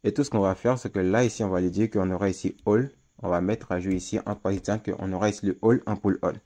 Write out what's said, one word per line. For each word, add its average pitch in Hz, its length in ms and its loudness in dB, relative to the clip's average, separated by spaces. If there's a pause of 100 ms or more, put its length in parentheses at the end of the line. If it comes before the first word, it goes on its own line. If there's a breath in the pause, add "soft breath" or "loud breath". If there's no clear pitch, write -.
Et 101 100 0
tout 147 120 0
ce - 60 -6
qu'on 110 100 2
va 95 160 2
faire, 123 200 0
c'est 107 140 -8
que 104 80 -4
là, 95 260 4
ici, 110 200 -2
on 98 40 0
va 92 120 0
lui 90 100 2
dire 104 180 0
qu'on 95 220 0
aura 92 180 0
ici - 280 -4 (100)
all. 117 240 2 (320)
On 92 60 -4
va 87 120 2
mettre 104 300 -2
à 90 80 -2
jour 95 140 -2
ici 92 340 -4
en 104 80 -4
précisant 98 460 -2
qu'on 95 320 -4
aura 95 160 0
ici 101 180 -4
le 95 160 -2
all 117 240 4
ampoule 101 360 0
on. 87 100 0 (140)